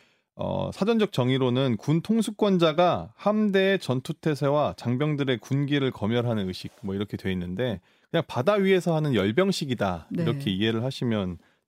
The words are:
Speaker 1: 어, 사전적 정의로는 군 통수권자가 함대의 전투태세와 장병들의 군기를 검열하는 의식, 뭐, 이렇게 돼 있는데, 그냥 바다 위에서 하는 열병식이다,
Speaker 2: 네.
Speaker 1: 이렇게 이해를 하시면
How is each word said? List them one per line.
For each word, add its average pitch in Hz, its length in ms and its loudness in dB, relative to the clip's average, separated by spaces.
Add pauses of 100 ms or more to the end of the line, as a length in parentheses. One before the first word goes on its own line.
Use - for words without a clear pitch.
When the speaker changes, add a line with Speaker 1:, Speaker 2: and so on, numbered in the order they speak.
(360)
Speaker 1:
어, 95 360 -4
사전적 214 400 0
정의로는 127 640 2
군 160 240 0
통수권자가 175 1120 2
함대의 196 640 2
전투태세와 143 1000 0
장병들의 135 600 0
군기를 139 520 0
검열하는 113 580 0
의식, - 240 -10 (100)
뭐, 98 120 -6
이렇게 101 240 -6
돼 95 140 -4
있는데, 92 460 -4 (320)
그냥 160 160 0
바다 156 280 0
위에서 190 420 2
하는 151 180 0
열병식이다, 110 960 0
Speaker 2:
네. 170 120 -4
Speaker 1:
이렇게 139 280 -2
이해를 113 320 0
하시면 110 540 -2 (320)